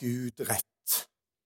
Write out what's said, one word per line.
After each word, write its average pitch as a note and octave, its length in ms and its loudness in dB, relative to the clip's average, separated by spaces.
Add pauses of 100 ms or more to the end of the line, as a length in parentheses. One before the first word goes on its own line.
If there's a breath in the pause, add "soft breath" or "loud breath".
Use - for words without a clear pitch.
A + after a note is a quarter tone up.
Gud B2 480 -2
rett - 480 0 (500)